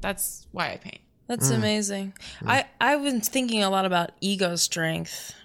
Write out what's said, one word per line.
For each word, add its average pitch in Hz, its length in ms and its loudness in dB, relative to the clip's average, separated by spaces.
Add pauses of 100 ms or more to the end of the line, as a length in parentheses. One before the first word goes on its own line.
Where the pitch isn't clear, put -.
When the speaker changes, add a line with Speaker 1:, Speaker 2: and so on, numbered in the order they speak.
Speaker 1:
That's - 520 -6
why 160 200 -4
I - 40 -10
paint. - 240 -16 (260)
Speaker 2:
That's 240 240 2
Speaker 3:
Mm. 220 60 4
Speaker 2:
amazing. 202 560 0 (300)
Speaker 3:
Mm. - 80 -6
Speaker 2:
I, 262 140 4 (160)
I've 277 220 4
been 262 200 2
thinking 233 400 0
a 196 80 4
lot 190 160 2
about 175 240 2 (100)
ego 185 360 0
strength 165 760 -2 (100)